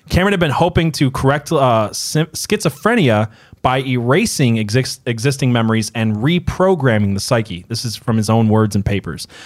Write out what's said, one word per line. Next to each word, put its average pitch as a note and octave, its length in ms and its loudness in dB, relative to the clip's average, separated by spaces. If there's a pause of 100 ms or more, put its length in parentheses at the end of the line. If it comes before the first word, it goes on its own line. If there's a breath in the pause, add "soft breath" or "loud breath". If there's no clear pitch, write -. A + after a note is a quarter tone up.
Cameron G3 240 2
had F#3 60 0
been D#3+ 120 0
hoping E3 420 0
to C#3 180 0
correct, C#3 400 -2
uh, A#2+ 420 2
sim-, - 340 -2
schizophrenia E3+ 1040 0 (300 loud breath)
by C3 220 0
erasing B2+ 720 0
exist-, A2+ 480 -2
existing B2 480 0
memories A2+ 420 0
and A2 220 -2
reprogramming C3+ 960 0
the F#2+ 80 -4
psyche. G#2+ 480 -2
This A2+ 160 -6
is A2 100 -8
from A2+ 220 -2
his G#2+ 120 -2
own A2+ 200 4
words G#2+ 260 2
and G2 100 0
papers. F2 440 -6 (160 loud breath)